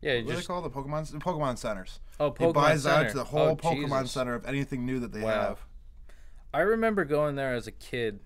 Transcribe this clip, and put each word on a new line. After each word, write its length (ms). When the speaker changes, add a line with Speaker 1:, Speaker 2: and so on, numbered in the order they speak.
Speaker 1:
Yeah, 140
Speaker 2:
what 100
do 80
Speaker 1:
just 140
Speaker 2:
they 40
call 80
the 80
Pokemon, 420
the 80
Pokemon 380
centers. 440
Speaker 1:
Oh, 180
Speaker 2:
He 60
Speaker 1:
Pokemon 100
Speaker 2:
buys 320
out 200
Speaker 1:
Center. 80
Speaker 2:
the 100
whole 240
Speaker 1:
Oh, 80
Speaker 2:
Pokemon 460
Speaker 1:
Jesus. 100
Speaker 2:
center 220
of 100
anything 400
new 160
that 120
they 100
Speaker 1:
Wow. 100
Speaker 2:
have. 340
Speaker 1:
I 80
remember 460
going 300
there 180
as 120
a 60
kid 540